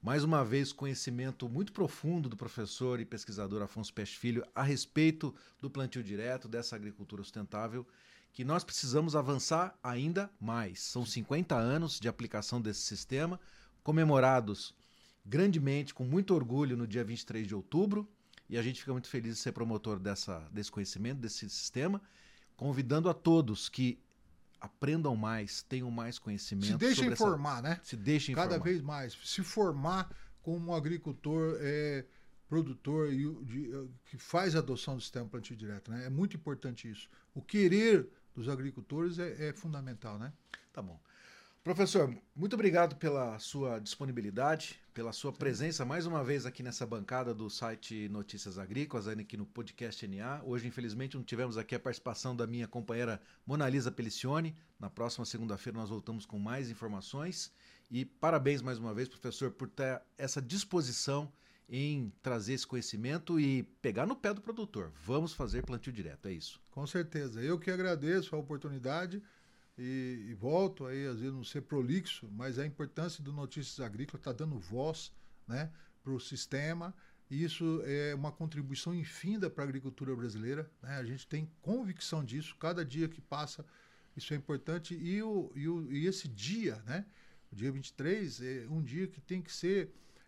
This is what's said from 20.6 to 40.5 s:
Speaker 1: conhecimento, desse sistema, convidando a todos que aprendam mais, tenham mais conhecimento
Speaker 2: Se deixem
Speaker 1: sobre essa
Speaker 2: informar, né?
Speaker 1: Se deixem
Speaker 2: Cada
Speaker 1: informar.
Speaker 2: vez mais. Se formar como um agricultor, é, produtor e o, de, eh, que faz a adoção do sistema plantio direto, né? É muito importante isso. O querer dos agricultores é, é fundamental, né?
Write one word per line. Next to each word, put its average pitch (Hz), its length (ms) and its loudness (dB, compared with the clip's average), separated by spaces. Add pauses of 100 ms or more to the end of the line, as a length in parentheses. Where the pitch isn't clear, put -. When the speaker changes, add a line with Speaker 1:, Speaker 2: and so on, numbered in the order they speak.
Speaker 1:
conhecimento, 107 500 -2
desse 107 280 -6
sistema, 185 520 0 (560)
convidando 139 520 2
a 165 60 4
todos 160 560 6
que 123 280 2 (640)
aprendam 147 560 0
mais, 107 460 -2
tenham 127 280 -2
mais 117 280 -4
conhecimento 101 480 -2
Speaker 2:
Se 170 100 4
deixem 240 200 6
Speaker 1:
sobre 254 180 4
essa 220 100 4
Speaker 2:
informar, 143 380 4
né? 165 200 0
Speaker 1:
Se - 140 -8
deixem 139 380 4
Speaker 2:
Cada 175 220 4
Speaker 1:
informar. 156 80 0
Speaker 2:
vez 175 180 4
mais. 139 420 -4
Se - 180 -2
formar 180 720 2 (280)
como 170 280 -2
um 175 40 2
agricultor, 160 840 0
é, 147 460 0 (420)
produtor 151 640 2
e 139 140 4
o, 143 160 -4
de, 127 320 -4
eh, 135 120 -6 (180)
que - 140 -12
faz 175 360 2
a 165 40 8
adoção 135 380 0
do 120 40 -4
sistema 120 260 -6
plantio 113 300 -8
direto, 104 340 -8
né? 120 140 -4
É 131 60 -4
muito 175 260 2
importante 131 540 -6
isso. - 180 -12 (260)
O 147 60 -6
querer 208 640 8 (280)
dos 117 120 -4
agricultores 139 720 -2
é, 151 300 -4
é 143 60 -4
fundamental, 127 640 -6
né? 123 120 -6 (400)